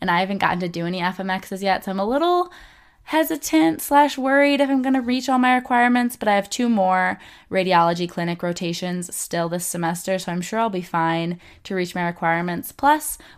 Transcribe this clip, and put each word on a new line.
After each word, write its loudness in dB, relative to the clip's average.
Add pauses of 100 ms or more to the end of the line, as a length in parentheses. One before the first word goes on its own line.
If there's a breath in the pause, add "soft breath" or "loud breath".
And -2
I 2
haven't -2
gotten 0
to -2
do -6
any -4
F -4
M -6
Xs -6
yet, 0
so -6
I'm -2
a 0
little 2 (520 loud breath)
hesitant 0
slash 4
worried 4
if 2
I'm 2
gonna 0
reach -2
all 2
my 4
requirements, 2
but -2
I 6
have 0
two -2
more 2 (320 loud breath)
radiology 2
clinic -4
rotations -6
still -4
this -6
semester, -4
so -8
I'm -4
sure -4
I'll 0
be -4
fine -2 (240 loud breath)
to -8
reach -4
my -2
requirements. -2
Plus, 0 (200 loud breath)